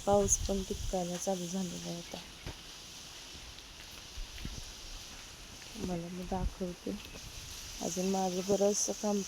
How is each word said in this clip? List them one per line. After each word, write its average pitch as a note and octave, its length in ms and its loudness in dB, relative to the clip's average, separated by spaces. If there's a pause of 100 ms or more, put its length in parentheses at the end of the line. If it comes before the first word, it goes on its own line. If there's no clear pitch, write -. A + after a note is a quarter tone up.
पाऊस G3+ 300 8
पण G3 260 4
टिपकायला F3+ 540 0
चालू F3+ 300 0
झालेला F3 420 -2
आहे E3+ 80 -2
आता. E3+ 200 -8 (3500)
मला F3+ 360 0
मी F3+ 180 -6
दाखवते. F#3 600 0 (920)
अजून F3+ 280 2
माझं F#3+ 380 4
बरंचसं G3+ 440 6
काम G#3 340 2